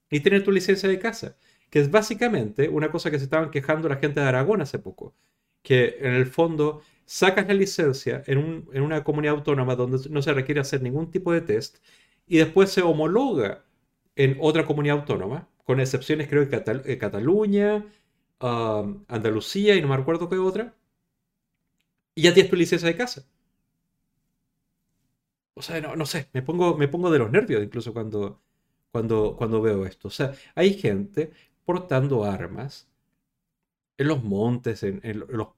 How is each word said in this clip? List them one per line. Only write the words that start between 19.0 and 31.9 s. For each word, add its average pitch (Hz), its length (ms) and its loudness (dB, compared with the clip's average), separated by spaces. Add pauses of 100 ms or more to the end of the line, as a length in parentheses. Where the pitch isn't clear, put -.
Andalucía 113 640 0
y 175 80 2
no 139 60 0
me 135 80 2
acuerdo 165 320 -2
qué 185 100 -2
otra, 190 360 -2 (1400)
y 156 80 -2
ya 170 120 8
tienes 185 160 8
tu 190 60 2
licencia 170 320 2
de 170 80 0
caza. 240 280 -6 (2250)
O 127 80 -18
sea, 165 180 -8
no, 147 160 -8
no 156 100 -4
sé, 139 260 -6
me 131 100 -4
pongo, 175 340 0
me 143 120 2
pongo 175 220 -2
de 156 80 6
los 110 140 0
nervios 147 320 2
incluso 113 280 -8
cuando, 107 480 -6 (520)
cuando, 113 440 0
cuando 110 240 0
veo 104 240 2
esto. 95 220 -12
O 98 60 -12
sea, 135 200 -4 (220)
hay 196 200 4
gente 110 580 -4 (320)
portando 139 600 0